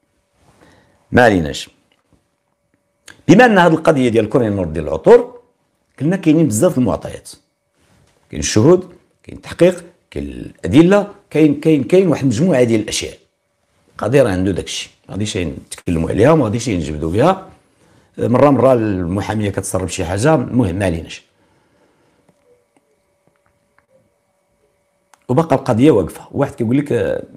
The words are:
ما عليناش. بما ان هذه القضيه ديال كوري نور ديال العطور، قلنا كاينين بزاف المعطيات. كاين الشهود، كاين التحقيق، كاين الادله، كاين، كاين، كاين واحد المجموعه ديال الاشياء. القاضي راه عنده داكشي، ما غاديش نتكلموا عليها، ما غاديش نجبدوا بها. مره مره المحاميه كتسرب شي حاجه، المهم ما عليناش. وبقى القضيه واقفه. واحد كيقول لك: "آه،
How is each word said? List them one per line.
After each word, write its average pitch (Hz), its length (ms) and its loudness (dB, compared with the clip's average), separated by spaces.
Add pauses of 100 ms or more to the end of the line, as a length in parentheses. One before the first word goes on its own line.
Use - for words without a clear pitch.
(1120)
ما 123 120 4
عليناش. 87 460 -2 (1600)
بما 202 180 8
ان 220 120 2
هذه 175 160 4
القضيه 147 360 0
ديال 110 200 0
كوري 120 200 0
نور 98 160 -4
ديال 78 220 -6
العطور، 180 540 2 (580)
قلنا 160 160 -2
كاينين 160 320 2
بزاف 120 300 0
المعطيات. - 540 -4 (1000)
كاين 71 100 -12
الشهود، 120 540 2 (300)
كاين - 140 -18
التحقيق، - 480 0 (260)
كاين 71 140 -8
الادله، 143 840 2 (220)
كاين، 147 300 2
كاين، 156 240 0
كاين 185 240 2
واحد 135 140 -2
المجموعه 135 420 0
ديال 113 180 0
الاشياء. - 360 -10 (760)
القاضي 127 300 0
راه 117 100 2
عنده 92 200 -2
داكشي، - 380 -8 (180)
ما - 60 -16
غاديش 104 240 -6
نتكلموا 82 720 -6
عليها، 131 260 2
ما 151 80 0
غاديش 113 260 -4
نجبدوا 80 420 -6
بها. 160 380 -2 (680)
مره 123 320 2
مره 131 240 4
المحاميه 104 760 -4
كتسرب 95 380 -6
شي 90 180 -8
حاجه، 104 300 0
المهم 110 400 -4
ما 101 100 -4
عليناش. 82 400 -8 (4000)
وبقى 143 260 2
القضيه 123 360 2
واقفه. 92 400 -2
واحد 123 220 -4
كيقول 120 240 -2
لك: 147 140 -4
"آه، 101 320 -4 (140)